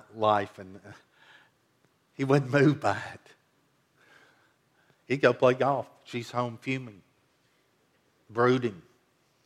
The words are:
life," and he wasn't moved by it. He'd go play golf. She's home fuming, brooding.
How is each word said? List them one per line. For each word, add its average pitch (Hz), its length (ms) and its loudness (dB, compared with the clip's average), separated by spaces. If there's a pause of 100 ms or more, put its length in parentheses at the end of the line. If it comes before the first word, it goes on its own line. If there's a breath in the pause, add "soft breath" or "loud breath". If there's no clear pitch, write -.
(140)
life," 107 420 0
and 95 220 -20 (1300 soft breath)
he 139 100 -6
wasn't 135 260 2
moved 143 300 4
by 104 180 -2 (160)
it. - 220 -20 (1700 soft breath)
He'd 123 140 -4
go 123 120 4
play 127 200 4
golf. 131 320 -2 (200)
She's 120 260 -10
home 120 280 -6
fuming, 123 420 -10 (1300)
brooding. 117 520 0 (640)